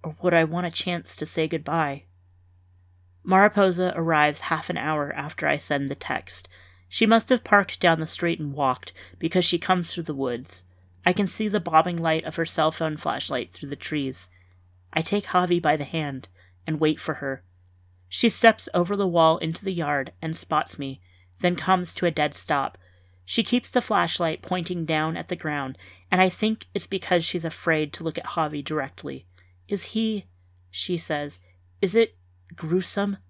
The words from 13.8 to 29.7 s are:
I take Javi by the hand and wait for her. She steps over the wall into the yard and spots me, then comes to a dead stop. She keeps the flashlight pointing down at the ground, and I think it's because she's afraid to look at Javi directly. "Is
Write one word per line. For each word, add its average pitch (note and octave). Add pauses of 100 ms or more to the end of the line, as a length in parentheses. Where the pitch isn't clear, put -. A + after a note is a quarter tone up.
I D#3+
take G3+
Javi F3+
by D#3
the D3
hand C#3+ (360)
and D#3
wait D#3
for D3
her. C3+ (640)
She -
steps -
over F3
the G3
wall E3
into D#3+
the F#3+
yard D3
and E3
spots -
me, C3+ (420)
then F3+
comes F3+
to F3+
a E3
dead D3
stop. - (460)
She -
keeps -
the A#3+
flashlight E3+
pointing F3+
down D#3
at E3+
the F3+
ground, C#3+ (320)
and F#3
I F#3
think G#3+
it's -
because F3
she's E3+
afraid D#3
to -
look D#3+
at -
Javi D3+
directly. C3+ (400)
"Is -